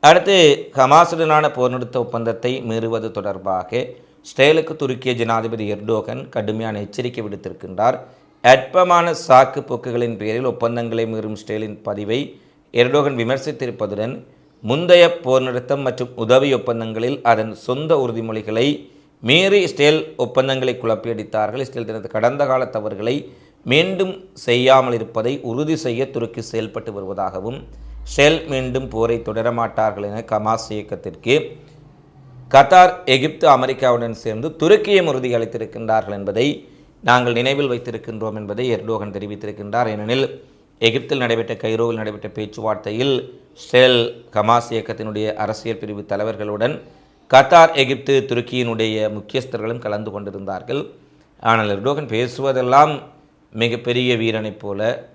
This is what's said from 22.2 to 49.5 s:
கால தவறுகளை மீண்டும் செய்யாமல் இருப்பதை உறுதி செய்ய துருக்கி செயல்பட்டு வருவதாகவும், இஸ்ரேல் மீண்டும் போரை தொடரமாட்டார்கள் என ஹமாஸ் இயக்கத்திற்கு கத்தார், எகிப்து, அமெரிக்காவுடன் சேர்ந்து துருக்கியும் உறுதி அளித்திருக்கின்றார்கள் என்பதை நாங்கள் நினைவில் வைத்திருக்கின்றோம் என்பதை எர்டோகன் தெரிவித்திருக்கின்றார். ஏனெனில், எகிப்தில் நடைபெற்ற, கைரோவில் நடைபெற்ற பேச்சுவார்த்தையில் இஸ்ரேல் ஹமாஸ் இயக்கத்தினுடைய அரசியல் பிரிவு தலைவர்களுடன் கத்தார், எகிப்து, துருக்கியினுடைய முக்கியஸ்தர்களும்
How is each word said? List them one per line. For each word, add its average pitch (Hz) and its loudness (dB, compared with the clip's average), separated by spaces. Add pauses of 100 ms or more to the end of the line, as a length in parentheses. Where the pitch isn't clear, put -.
கால 131 0
தவறுகளை 107 -6 (500)
மீண்டும் 185 0 (200)
செய்யாமல் 127 4
இருப்பதை 113 -4
உறுதி 147 -4
செய்ய 135 -4
துருக்கி 117 -8
செயல்பட்டு 113 -8
வருவதாகவும், 98 -8 (460)
இஸ்ரேல் 151 4 (100)
மீண்டும் 131 -4
போரை 113 -2
தொடரமாட்டார்கள் 110 -4
என 104 -8
ஹமாஸ் 110 -2
இயக்கத்திற்கு 104 -4 (1160)
கத்தார், 180 8 (120)
எகிப்து, 135 0
அமெரிக்காவுடன் 127 2
சேர்ந்து 113 -6
துருக்கியும் 202 4
உறுதி 131 -2
அளித்திருக்கின்றார்கள் 110 -4
என்பதை 101 -2 (580)
நாங்கள் 123 4
நினைவில் 135 0
வைத்திருக்கின்றோம் 110 -8
என்பதை 107 -6
எர்டோகன் 104 -4
தெரிவித்திருக்கின்றார். 104 -6
ஏனெனில், 110 -2 (560)
எகிப்தில் 135 0
நடைபெற்ற, 117 -2
கைரோவில் 113 -2
நடைபெற்ற 104 -10
பேச்சுவார்த்தையில் 107 -4 (440)
இஸ்ரேல் 127 4 (320)
ஹமாஸ் 113 0
இயக்கத்தினுடைய 107 -6
அரசியல் 107 -6
பிரிவு 104 -10
தலைவர்களுடன் 104 -4 (540)
கத்தார், 165 8
எகிப்து, 135 2
துருக்கியினுடைய 117 -2 (140)
முக்கியஸ்தர்களும் 117 -6